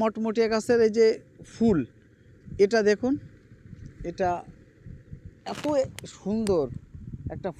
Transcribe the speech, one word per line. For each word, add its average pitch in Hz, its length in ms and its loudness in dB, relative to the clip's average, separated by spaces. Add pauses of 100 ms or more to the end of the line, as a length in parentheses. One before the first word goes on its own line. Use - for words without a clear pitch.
মটমটিয়া 220 520 0
গাছের 226 340 2
এই 214 120 2
যে 226 80 8 (480)
ফুল, 220 240 4 (840)
এটা 214 140 2 (120)
দেখুন, 247 240 2 (960)
এটা 180 200 0 (1200)
এত - 120 -10 (540)
সুন্দর 202 460 0 (720)
একটা 190 260 -8